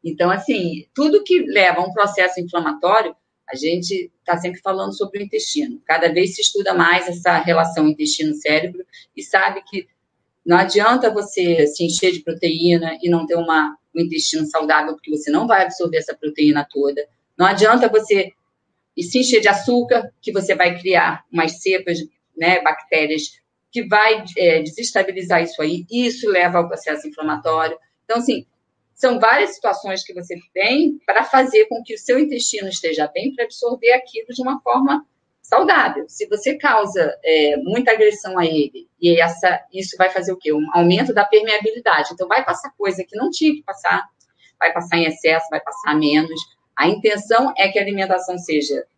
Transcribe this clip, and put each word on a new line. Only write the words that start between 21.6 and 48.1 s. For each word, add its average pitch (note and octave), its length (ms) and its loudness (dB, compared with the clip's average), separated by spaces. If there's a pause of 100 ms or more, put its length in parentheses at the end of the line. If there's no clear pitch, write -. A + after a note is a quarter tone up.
cepas, F#3 380 -2 (380)
né, F3 260 2
bactérias, D#3 600 -2 (500)
que A#3+ 160 -6
vai, G#3+ 360 4 (120)
é, E3 260 4
desestabilizar F#3 800 -2
isso E3+ 180 -8
aí, E3+ 300 -4
e A#3+ 160 0
isso A3+ 240 -4
leva F3 280 2
ao E3+ 100 -2
processo D#3 400 -8
inflamatório. D#3+ 680 -4 (280)
Então, - 140 -2
assim, B3 280 -2 (480)
são B3 240 2
várias B3+ 360 2
situações F#3+ 500 -4
que G3 80 -20
você F3 240 -14 (160)
tem B3+ 540 0
pra - 180 2
fazer C4+ 420 4
com A#3 160 -8
que - 120 -12
o G#3+ 40 -12
seu B3+ 200 0
intestino A#3+ 500 -2
esteja D#3 400 -4
bem A#3+ 260 -6
pra B3 120 -4
absorver A#3+ 460 0
aquilo B3 360 -2
de B3 140 -10
uma C4+ 180 -4
forma C4+ 460 0 (340)
saudável. D#4 680 2
Se - 220 -10
você C4 280 -2
causa, F#3+ 680 0
é, D3+ 320 4
muita A3+ 360 0
agressão G#3 460 2
a F3 60 2
ele, D#3 420 -2 (140)
e F3 180 6
essa, E3+ 540 0
isso F#3+ 240 -10
vai F#3+ 140 2
fazer F#3 220 -4
o F#3 40 -4
quê? D3+ 160 -2
Um D3+ 220 0
aumento F#3 400 4
da G3+ 100 4
permeabilidade. G#3+ 880 2
Então, F3 160 -8
vai A#3+ 160 0
passar - 320 -6
coisa F#3 260 -4
que - 140 -12
não B3+ 140 -2
tinha D#4 240 0
que D4+ 80 -12
passar, - 440 -4 (520)
vai E3+ 120 2
passar F3 280 -4
em E3 80 2
excesso, D#3+ 420 0
vai D#3 120 -6
passar - 380 -6
menos. D#3 400 0 (380)
A C#3+ 120 2
intenção G#3+ 680 0
é G3 120 2
que G3+ 100 -2
a G3 40 0
alimentação F#3+ 560 -2